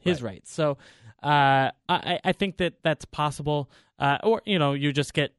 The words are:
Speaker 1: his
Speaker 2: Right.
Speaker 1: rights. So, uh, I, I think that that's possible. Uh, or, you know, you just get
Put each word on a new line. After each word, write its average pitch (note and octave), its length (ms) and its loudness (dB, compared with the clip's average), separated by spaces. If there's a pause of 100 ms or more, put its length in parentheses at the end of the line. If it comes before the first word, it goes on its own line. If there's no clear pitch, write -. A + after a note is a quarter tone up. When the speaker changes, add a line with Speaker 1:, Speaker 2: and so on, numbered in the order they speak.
Speaker 1:
his E3 220 -2
Speaker 2:
Right. G#2 120 -8
Speaker 1:
rights. - 180 -20
So, D3 260 -2 (460)
uh, C3+ 480 4 (160)
I, F3 340 -2
I F#3 100 2
think G3 260 -4
that E3+ 260 -4
that's D#3 200 -2
possible. D3 640 -4 (340)
Uh, C#3+ 220 2
or, A3 200 2
you G3+ 140 0
know, C#3+ 140 2
you C#3+ 200 0
just C#3 220 -2
get D3 240 0